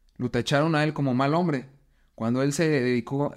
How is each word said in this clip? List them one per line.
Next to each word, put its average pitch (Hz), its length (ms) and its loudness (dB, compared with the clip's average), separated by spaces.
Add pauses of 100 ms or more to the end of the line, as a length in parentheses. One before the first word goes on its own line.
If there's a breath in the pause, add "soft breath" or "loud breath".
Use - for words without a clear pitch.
(180)
Lo 123 140 -4
tacharon 147 440 0
a 151 100 2
él 151 80 -2
como 139 200 0
mal 135 200 2
hombre, 160 360 0 (460)
cuando 117 260 -2
él 143 120 0
se 165 160 0
dedicó 131 680 0